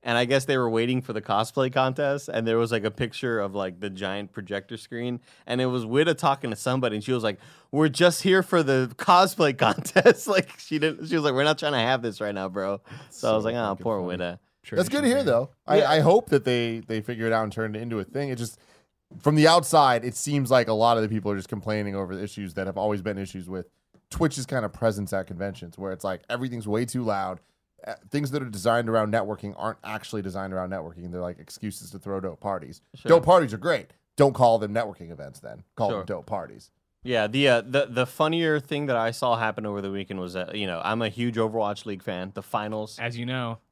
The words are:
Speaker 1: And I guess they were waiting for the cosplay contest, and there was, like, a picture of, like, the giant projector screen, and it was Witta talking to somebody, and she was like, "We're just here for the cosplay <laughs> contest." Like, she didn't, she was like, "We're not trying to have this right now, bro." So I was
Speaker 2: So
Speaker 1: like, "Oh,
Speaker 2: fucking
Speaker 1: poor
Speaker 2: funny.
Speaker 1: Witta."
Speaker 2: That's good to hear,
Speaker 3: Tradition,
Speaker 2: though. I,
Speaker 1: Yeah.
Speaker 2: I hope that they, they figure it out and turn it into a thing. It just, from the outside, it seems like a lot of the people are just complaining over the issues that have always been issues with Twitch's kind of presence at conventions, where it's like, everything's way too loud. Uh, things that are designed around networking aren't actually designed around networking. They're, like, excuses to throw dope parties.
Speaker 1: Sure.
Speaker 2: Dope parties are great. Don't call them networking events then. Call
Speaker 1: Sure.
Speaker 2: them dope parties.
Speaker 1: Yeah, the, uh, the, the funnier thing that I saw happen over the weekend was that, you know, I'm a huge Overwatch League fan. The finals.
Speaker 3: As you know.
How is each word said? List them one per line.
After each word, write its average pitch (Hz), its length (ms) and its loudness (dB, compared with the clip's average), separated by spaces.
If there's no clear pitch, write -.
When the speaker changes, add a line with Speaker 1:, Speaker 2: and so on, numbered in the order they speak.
Speaker 1:
And 120 140 0
I 123 100 4
guess 131 180 2
they 139 120 0
were 123 140 2
waiting 120 320 0
for 123 100 -10
the 107 80 -4
cosplay 113 520 0
contest, 139 560 0
and 113 180 -2
there 113 100 2
was, 117 140 2
like, 110 140 -2
a 107 60 0
picture 117 500 -4
of, 98 160 -4
like, 95 240 -6
the 101 100 -6
giant 98 420 -8
projector 98 440 -8
screen, 120 440 -8
and 123 140 -2
it 127 60 2
was 127 180 -2
Witta 143 300 2
talking 139 360 0
to 104 60 -6
somebody, 127 400 0
and 104 80 -6
she 127 80 -2
was 120 120 -2
like, 104 140 -2
"We're 151 160 4
just 170 340 4
here 190 220 6
for 175 180 2
the 131 340 2
cosplay 175 600 4
<laughs> - 60 2
contest." - 640 4
Like, 190 300 2
she - 200 -4
didn't, 156 300 -2
she 165 80 0
was 156 80 2
like, 143 100 4
"We're 135 100 4
not 151 140 4
trying 147 140 -2
to 131 60 0
have 120 220 2
this 113 200 -6
right 104 140 -4
now, 95 140 -4
bro." 98 320 -4
So - 220 0
I - 20 4
was 110 80 2
Speaker 2:
So 110 80 0
Speaker 1:
like, 120 60 -2
"Oh, 113 140 0
Speaker 2:
fucking 98 120 -6
Speaker 1:
poor 113 160 -2
Speaker 2:
funny. 90 80 -4
Speaker 1:
Witta." 90 320 -6
Speaker 2:
That's 175 180 0
good 285 140 -2
to 285 60 2
hear, 240 80 4
Speaker 3:
Tradition, 277 100 0
Speaker 2:
though. 127 240 2
I, 151 120 4
Speaker 1:
Yeah. 139 120 4
Speaker 2:
I 156 100 6
hope 180 300 4
that 139 140 4
they, 117 420 0
they 110 140 -2
figure 113 260 -4
it 113 60 2
out 113 100 2
and 107 100 -4
turn 110 220 -4
it 107 60 -6
into 117 200 -6
a 95 40 -4
thing. 139 240 -6
It 127 80 -4
just, 113 220 -8
from 151 160 2
the 156 140 8
outside, 147 560 6
it 123 100 -4
seems 143 360 -2
like 123 180 6
a 110 60 2
lot 117 240 6
of 110 40 2
the 107 60 0
people 104 240 -2
are 101 40 -2
just 92 120 -8
complaining 104 480 -4
over 95 180 -4
the 95 80 -8
issues 101 320 -8
that 95 120 -4
have 95 100 -6
always 104 260 0
been 101 160 -4
issues 92 300 -10
with 92 180 -8
Twitch's 139 360 -2
kind 127 200 -2
of 92 60 -6
presence 101 420 0
at 95 120 -2
conventions, 90 520 -10
where 95 120 -6
it's 92 140 -10
like, 92 260 -4
everything's 120 380 -6
way 107 160 0
too 123 180 -6
loud. 95 380 -4
Uh, 110 80 -10
things 143 220 -2
that 139 100 -4
are 127 80 -8
designed 113 400 0
around 110 220 2
networking 104 440 -4
aren't 110 280 -6
actually 107 360 -8
designed 95 320 -8
around 92 160 -6
networking. 87 440 -10
They're, 90 100 -8
like, 90 160 -8
excuses 85 540 -12
to 98 60 -16
throw 98 220 -8
dope 92 200 -10
parties. 90 420 -8
Speaker 1:
Sure. - 140 -12
Speaker 2:
Dope 165 160 6
parties 160 300 4
are 110 40 -8
great. 135 340 -4
Don't 139 180 6
call 117 240 6
them 104 160 -4
networking 101 380 -4
events 69 280 -16
then. - 220 -16
Call 110 140 2
Speaker 1:
Sure. 98 100 -2
Speaker 2:
them 90 60 -8
dope 90 200 -8
parties. 78 440 -10
Speaker 1:
Yeah, 117 240 2
the, 135 200 4
uh, 120 140 6
the, 131 260 0
the 123 160 0
funnier 156 560 0
thing 147 260 -6
that 127 100 0
I 113 160 0
saw 117 240 0
happen 110 280 -2
over 104 160 -4
the 98 100 -6
weekend 98 300 -8
was 90 140 -8
that, 90 220 -6
you 104 100 -4
know, 87 180 -4
I'm 110 160 -2
a 113 80 -2
huge 117 280 -4
Overwatch 110 500 -2
League 101 160 -8
fan. 92 320 -8
The 95 80 -10
finals. 107 560 -6
Speaker 3:
As 117 180 -8
you 120 80 -8
know. 120 340 -6